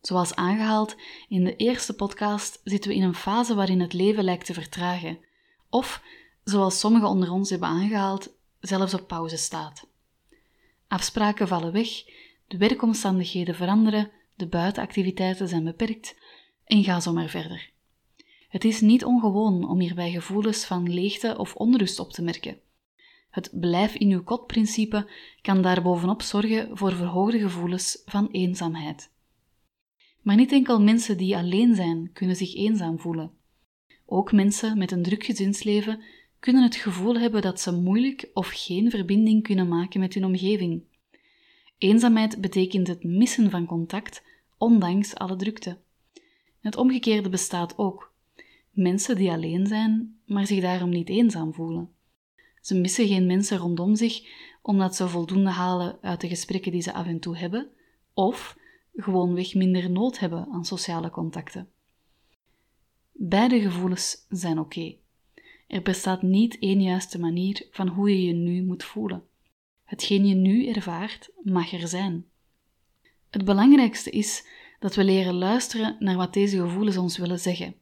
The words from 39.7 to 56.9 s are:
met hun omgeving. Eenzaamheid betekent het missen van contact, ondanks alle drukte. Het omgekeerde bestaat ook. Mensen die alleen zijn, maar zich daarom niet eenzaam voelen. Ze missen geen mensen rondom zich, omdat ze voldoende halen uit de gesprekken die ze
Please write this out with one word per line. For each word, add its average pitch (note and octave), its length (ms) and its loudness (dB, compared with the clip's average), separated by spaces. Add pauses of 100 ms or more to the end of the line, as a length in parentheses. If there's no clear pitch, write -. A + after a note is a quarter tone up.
met F#3 140 -2
hun F#3+ 120 -2
omgeving. F#3 580 0 (960)
Eenzaamheid A3 640 4
betekent F#3 460 0
het F3 160 -6
missen G3+ 460 2
van F3 160 -2
contact, E3+ 580 -8 (340)
ondanks G3+ 580 4
alle F#3+ 200 -6
drukte. F#3+ 420 -6 (840)
Het G#3 160 -8
omgekeerde A3+ 540 2
bestaat F3+ 480 -4
ook. - 360 -6 (600)
Mensen G3 400 0
die F#3 160 2
alleen E3 360 -2
zijn, A3 580 0
maar G3+ 200 -2
zich G3 160 0
daarom F3+ 280 0
niet F3 200 -2
eenzaam F#3 440 2
voelen. E3 360 -8 (720)
Ze - 140 -4
missen F#3 320 2
geen F#3+ 180 4
mensen F#3+ 320 2
rondom F3 380 0
zich, A3+ 260 -2 (400)
omdat F#3+ 340 0
ze F#3 120 -2
voldoende F3+ 420 0
halen F3+ 520 -2
uit F3+ 200 -6
de F3 60 -6
gesprekken F#3 440 -4
die F3 100 -2
ze E3+ 120 -8